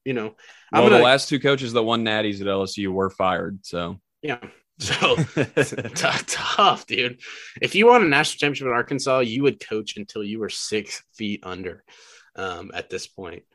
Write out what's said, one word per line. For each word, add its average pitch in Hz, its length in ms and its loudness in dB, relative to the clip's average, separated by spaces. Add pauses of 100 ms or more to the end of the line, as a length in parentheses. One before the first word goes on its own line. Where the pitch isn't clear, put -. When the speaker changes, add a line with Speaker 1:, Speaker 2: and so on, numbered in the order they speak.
Speaker 1:
you 135 80 -4
know, 107 220 -6 (380)
I'm 113 100 8
Speaker 2:
Well, - 80 8
the - 60 10
Speaker 1:
gonna - 80 8
Speaker 2:
last 135 260 4
two 143 100 0
coaches 135 320 0
that 120 100 2
won 117 220 0
natties 107 380 -2
at 98 60 -4
L 98 140 0
S 95 140 -6
U 98 160 -4
were 95 160 0
fired, 92 560 -2
so. 87 340 -8 (220)
Speaker 1:
Yeah. 131 200 -8 (400)
So, 160 360 0
<laughs> 156 200 -2
t-, 131 880 -2
tough, - 600 0
dude. 123 340 -4 (420)
If 127 140 -2
you 214 100 6
won 240 160 8
a 170 60 4
national 147 300 2
championship 143 280 -2
at 123 60 0
Arkansas, 131 480 0
you 123 240 -2
would 135 200 0
coach 107 320 -8
until 104 280 -10
you 107 160 -8
were 101 100 -6
six - 520 -8 (120)
feet 104 300 -6
under, 90 400 -12 (500)
um, 92 400 -10
at 87 160 -10
this 92 160 -10
point. 87 380 -16 (100)